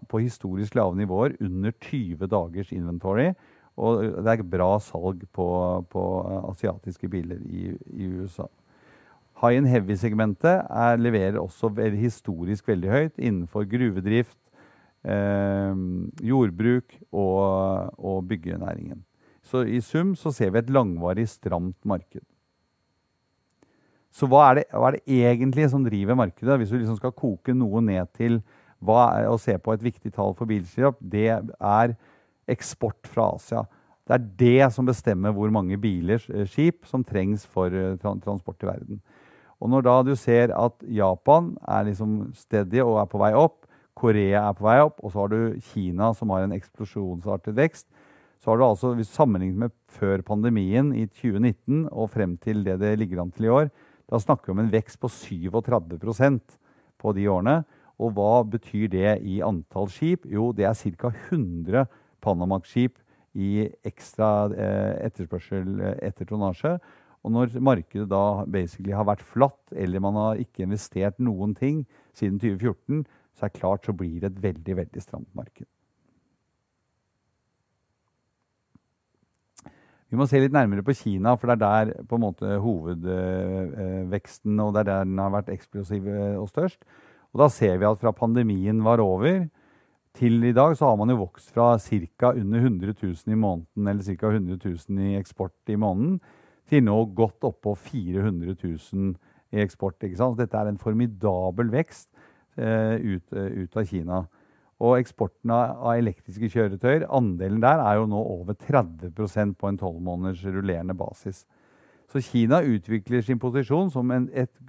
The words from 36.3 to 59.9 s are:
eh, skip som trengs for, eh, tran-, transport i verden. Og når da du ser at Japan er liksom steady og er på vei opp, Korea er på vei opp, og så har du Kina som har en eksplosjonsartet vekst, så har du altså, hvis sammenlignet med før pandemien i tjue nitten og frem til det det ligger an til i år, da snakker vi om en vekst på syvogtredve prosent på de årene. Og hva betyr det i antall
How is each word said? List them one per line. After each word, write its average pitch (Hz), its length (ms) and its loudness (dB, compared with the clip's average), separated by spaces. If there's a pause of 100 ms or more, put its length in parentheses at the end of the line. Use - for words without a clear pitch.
eh, 101 160 -2
skip 160 400 0
som 127 180 -2
trengs 101 400 -2
for, 92 240 -2
eh, 95 300 -2
tran-, 101 180 -4
transport 95 480 -8
i 92 60 -2
verden. - 260 -12 (600)
Og - 80 -4
når 131 160 2
da 123 100 6 (140)
du 139 80 2
ser 120 400 4
at - 320 -2
Japan 120 640 4 (180)
er 104 220 0
liksom 107 420 -4
steady 104 480 -2
og 117 220 2
er 98 100 -2
på 101 80 -4
vei 107 160 4
opp, 156 320 4 (240)
Korea 104 560 2
er 101 80 0
på 98 80 -8
vei 113 160 8
opp, 151 240 4
og 101 80 -8
så 101 80 -4
har 101 140 0
du 113 260 -2 (100)
Kina 98 460 -2
som 110 160 -4
har 95 140 0
en 98 100 -4
eksplosjonsartet 98 1000 -8
vekst, 160 280 0 (540)
så - 100 -4
har 113 120 4
du - 20 6
altså, 123 320 2
hvis 113 160 -4
sammenlignet 95 540 2
med 117 100 -6 (160)
før 98 320 -2
pandemien 110 720 0
i 110 160 -2
tjue 107 320 -2
nitten 139 480 0
og 110 240 -4
frem 90 240 -2
til 107 240 -2
det 92 160 -2
det 104 220 2
ligger 90 200 -4
an 87 140 -6
til 113 140 0
i - 80 6
år, 151 100 4 (420)
da 117 80 0
snakker - 300 0
vi 92 80 -4
om 107 80 0
en 110 80 0
vekst 110 320 -2
på 123 80 -4
syvogtredve 85 880 -4
prosent 117 540 0 (420)
på 107 160 -2
de 98 160 0
årene. 104 300 2 (400)
Og 110 160 -2
hva 107 320 4
betyr 107 480 -4
det 101 220 2 (100)
i 95 180 -4
antall 95 460 -4